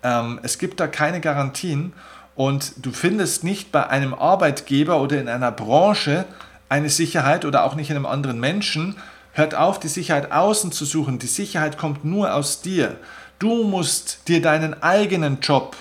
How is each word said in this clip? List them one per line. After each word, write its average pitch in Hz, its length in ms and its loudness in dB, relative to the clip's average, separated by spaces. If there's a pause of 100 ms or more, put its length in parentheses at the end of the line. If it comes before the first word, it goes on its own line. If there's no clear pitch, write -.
Ähm, 120 400 0
es - 140 -4
gibt 185 200 -6
da 165 80 0
keine 156 340 -2
Garantien 147 720 -2 (440)
und 139 400 -2
du 127 160 -8
findest 190 500 0
nicht 196 300 -4
bei 143 160 2
einem 135 260 0
Arbeitgeber 151 880 2
oder 139 200 0
in 123 80 -6
einer 123 220 0
Branche 151 760 2 (440)
eine 147 220 0
Sicherheit 156 540 2
oder 139 200 4
auch 139 100 0
nicht 151 160 -6
in 151 60 -2
einem 139 100 -4
anderen 135 320 -2
Menschen. 165 560 -2 (380)
Hört 151 240 0
auf, 190 240 2
die - 80 -8
Sicherheit 151 420 -2
außen 196 400 2
zu 151 140 -6
suchen. 139 340 -2
Die 127 80 -8
Sicherheit 156 520 -2
kommt 147 260 -6
nur 190 280 0
aus 143 300 -2
dir. 170 340 0 (440)
Du 226 240 2
musst - 640 -2
dir 170 120 4
deinen 160 400 0
eigenen 170 600 2
Job 135 400 2